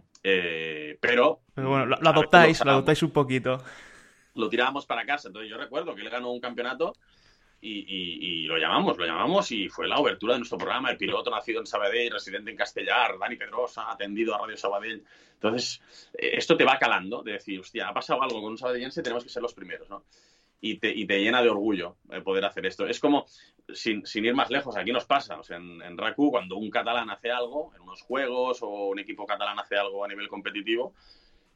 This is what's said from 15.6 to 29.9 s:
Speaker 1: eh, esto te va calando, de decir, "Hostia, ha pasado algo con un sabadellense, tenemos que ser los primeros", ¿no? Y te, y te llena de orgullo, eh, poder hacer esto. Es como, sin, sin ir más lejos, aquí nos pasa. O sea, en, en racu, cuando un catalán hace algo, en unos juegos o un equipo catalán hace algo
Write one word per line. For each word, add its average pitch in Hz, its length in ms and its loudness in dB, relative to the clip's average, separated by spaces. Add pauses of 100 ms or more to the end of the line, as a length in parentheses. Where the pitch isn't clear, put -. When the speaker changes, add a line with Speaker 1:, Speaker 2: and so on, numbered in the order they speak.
Speaker 1:
eh, - 200 -2
esto - 240 4
te 135 60 6
va 135 160 6
calando, 107 420 0
de 104 120 -8
decir, 95 260 -8
"Hostia, 95 300 -8
ha - 40 -6
pasado 127 300 -2
algo 113 180 -4
con 107 100 -6
un 113 60 -10
sabadellense, 127 460 -4
tenemos 123 200 -4
que - 60 -18
ser 120 120 -8
los 117 120 -6
primeros", 85 360 -14
¿no? 101 140 -14 (560)
Y 107 180 -4
te, 107 120 0
y 104 160 -2
te 98 160 2
llena 120 200 4
de 117 80 4
orgullo, 101 480 0 (120)
eh, 92 120 -10
poder 95 240 0
hacer 95 200 -4
esto. 95 220 -4
Es - 120 -4
como, 143 260 4 (480)
sin, 104 320 -2
sin 107 200 -4
ir 120 80 4
más 135 160 2
lejos, 131 280 -2
aquí 98 160 -2
nos 123 100 0
pasa. 110 340 0
O 78 60 -16
sea, 85 140 -12
en, 87 240 -16
en 87 160 -14
racu, 131 340 2
cuando 95 240 -2
un 107 140 -4
catalán 117 400 0
hace 117 220 -6
algo, 123 440 -4
en 87 60 -20
unos 92 200 -18
juegos 127 600 -2
o 104 260 -4
un 98 120 -2
equipo 104 260 -10
catalán 104 340 -4
hace 101 160 -4
algo 101 300 0